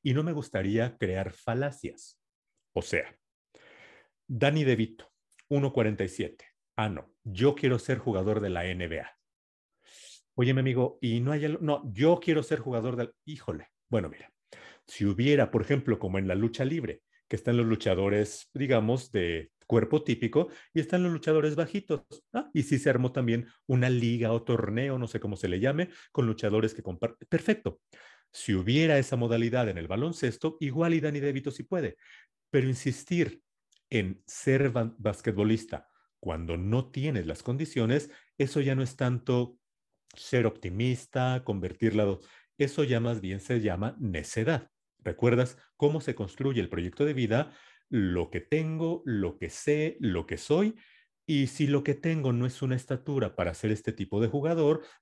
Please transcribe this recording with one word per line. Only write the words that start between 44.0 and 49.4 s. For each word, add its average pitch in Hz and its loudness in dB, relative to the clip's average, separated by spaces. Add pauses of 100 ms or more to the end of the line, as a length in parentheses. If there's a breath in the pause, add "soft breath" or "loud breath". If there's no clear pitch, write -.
necedad. 110 -2 (300)
¿Recuerdas 120 0 (180 soft breath)
cómo 147 2
se - -4
construye 117 -2
el 87 -2
proyecto 90 -4
de 151 0
vida? 123 0 (380 loud breath)
Lo 90 2
que 90 -6
tengo, 160 -2
lo 98 -2
que 87 -8